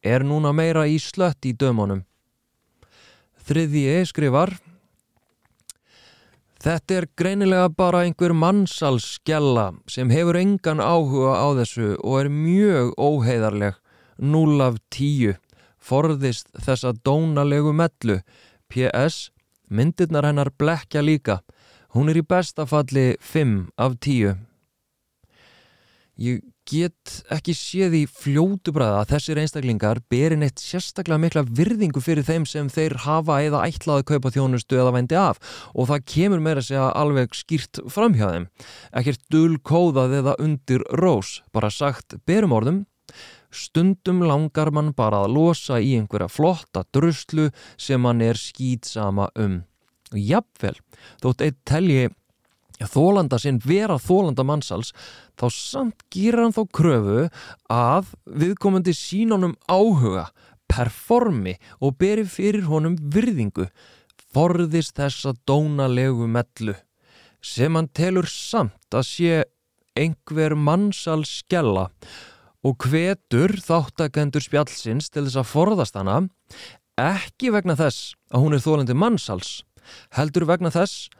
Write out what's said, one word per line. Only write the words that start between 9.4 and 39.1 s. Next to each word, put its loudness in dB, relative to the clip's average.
sem -4
hefur 2
engan 0
áhuga 2
á 2
þessu -2
og -2
er -2
mjög 2
óheiðarleg. 0
Núll 2
af 0
tíu. 0
Forðist -2
þessa -4
dónalegu 0
mellu. 0
P -2
S. -2
Myndirnar 0
hennar 0
blekkja -2
líka. 0
Hún 2
er 2
í 2
besta -2
falli 2
fimm -2
af -2
tíu.“ 0
Ég... -4
Get -6
ekki -4
séð -2
í 4
fljótu 0
bragði 2
að -2
þessir -2
einstaklingar -2
beri 2
neitt -2
sérstaklega -4
mikla 2
virðingu 0
fyrir 0
þeim 0
sem -6
þeir -2
hafa 0
eða 0
ætla -2
að 0
kaupa 0
þjónustu 0
eða 4
vændi 0
af, 2
og -2
það -2
kemur 0
meira 0
að -8
segja 0
alveg 0
skýrt -6
fram 2
hjá 4
þeim. -4
Ekkert -4